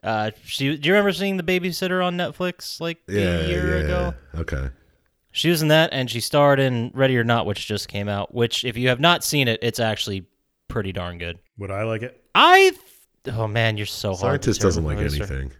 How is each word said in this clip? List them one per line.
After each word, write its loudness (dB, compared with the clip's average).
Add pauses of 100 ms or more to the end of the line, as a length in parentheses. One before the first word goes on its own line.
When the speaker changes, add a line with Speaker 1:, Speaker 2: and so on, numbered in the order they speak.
Speaker 1:
Uh, -2 (140)
she, -2
do -2
you 6
remember 4
seeing -2
The -4
Babysitter -2
on -2
Netflix, -6
like, -6
Speaker 2:
Yeah, 0
Speaker 1:
a -2
year 0
Speaker 2:
yeah, -2
Speaker 1:
ago? -2 (180)
Speaker 2:
yeah. -8
Okay. -6 (640)
Speaker 1:
She 0
was 2
in 2
that, 6
and -2
she -4
starred 4
in 0
Ready 2
or 2
Not, 2
which -6
just -6
came -6
out, -4
which, 0
if -6
you 0
have 2
not 2
seen 0
it, 0
it's -2
actually -2 (440)
pretty -6
darn -8
good. -10 (200)
Speaker 3:
Would -10
I -6
like -4
it? -12 (160)
Speaker 1:
I 8 (520)
th-, -6
oh, 0
man, 0
you're -4
so -4
hard 0
to 0
Speaker 2:
Scientist -4
doesn't 2
Speaker 1:
turn -2
Speaker 2:
like -2
Speaker 1:
from, -2
Speaker 2:
anything. -6